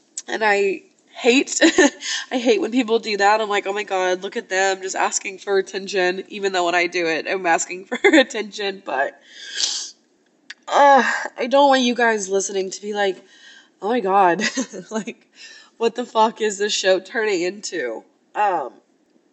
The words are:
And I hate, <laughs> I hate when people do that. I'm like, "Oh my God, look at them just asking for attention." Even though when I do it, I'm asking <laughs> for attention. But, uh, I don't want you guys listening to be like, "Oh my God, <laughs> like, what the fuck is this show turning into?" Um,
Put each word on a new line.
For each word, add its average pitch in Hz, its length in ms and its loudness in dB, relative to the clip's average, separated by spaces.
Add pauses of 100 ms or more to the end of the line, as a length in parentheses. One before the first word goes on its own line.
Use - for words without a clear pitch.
(280)
And 220 160 -4
I 202 380 0 (260)
hate, - 520 2
<laughs> - 680 2
I 262 80 -4
hate 226 220 2
when 170 100 -4
people 226 280 0
do 214 180 -4
that. 202 240 4
I'm 214 80 -4
like, 202 180 -2
"Oh 196 60 -2
my 208 100 -4
God, 185 400 -2
look 196 140 -10
at 220 120 -8
them 190 340 0
just 185 140 -8
asking 196 420 -4
for 196 200 0
attention." 190 680 -2
Even 196 240 -4
though 180 140 0
when 170 80 0
I 175 120 2
do 175 200 -4
it, 160 200 -4
I'm 185 200 -4
asking 180 380 -2
<laughs> - 20 -20
for 247 100 -8
attention. 214 880 0
But, - 360 -4 (1500)
uh, 269 340 8 (360)
I 247 100 -2
don't 277 220 6
want 262 120 4
you 240 120 2
guys 220 340 0
listening 196 420 -2
to - 120 -14
be 208 120 -8
like, 196 280 -2 (600)
"Oh 190 60 -4
my 240 120 0
God, 190 420 2 (240)
<laughs> 190 240 -16
like, 220 400 -10 (480)
what 226 180 0
the 262 80 -6
fuck 220 360 0
is 208 180 -2
this 202 140 -2
show 190 280 2
turning 214 420 -2
into?" 165 640 -6 (300)
Um, 170 400 -2 (580)